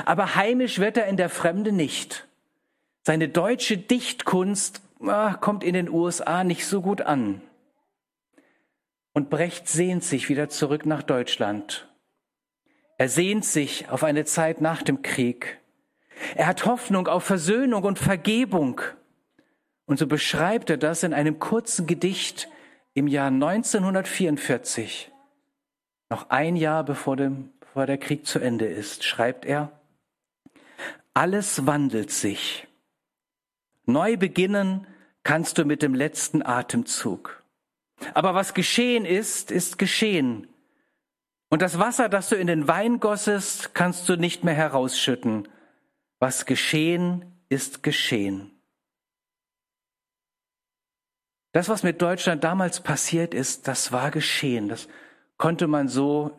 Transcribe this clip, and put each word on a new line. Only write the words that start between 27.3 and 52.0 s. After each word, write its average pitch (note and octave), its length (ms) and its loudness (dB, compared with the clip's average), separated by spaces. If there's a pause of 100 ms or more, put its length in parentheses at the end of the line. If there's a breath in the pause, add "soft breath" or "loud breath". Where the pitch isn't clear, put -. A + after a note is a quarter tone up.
bevor C3+ 280 -4
der C#3 100 0
Krieg D3 300 -4
zu - 100 -2
Ende A#2 300 0
ist, G2+ 360 -8
schreibt - 420 -2
er, D3 260 -2 (1400 loud breath)
„Alles F3+ 500 0
wandelt C3+ 460 2
sich. - 560 -4 (1200)
Neu F3 300 2
beginnen F#3+ 720 0 (380 loud breath)
kannst D#3+ 340 0
du D#3+ 80 2
mit D3 160 0
dem C3+ 140 2
letzten D3+ 500 0
Atemzug. - 1000 -4 (720 loud breath)
Aber F3 220 2
was F#3+ 180 0
geschehen A#3 520 2
ist, F#3+ 460 -2
ist - 280 -2
geschehen. D#3+ 680 0 (1040)
Und D#3 120 2
das F3 180 0
Wasser, A#3 300 2
das F#3+ 200 0
du A3 60 4
in F#3 120 0
den D#3 200 2
Wein G#3 320 2
gossest, G#3 720 -2
kannst F3 360 0
du F3+ 60 4
nicht E3+ 280 -2
mehr E3+ 100 2
herausschütten. B2+ 920 0 (720 loud breath)
Was B2+ 260 0
geschehen, F3 800 0 (240)
ist - 340 -4
geschehen.“ G2+ 680 -2 (3000)
Das, F3+ 180 2
was G#3+ 140 0
mit E3+ 180 2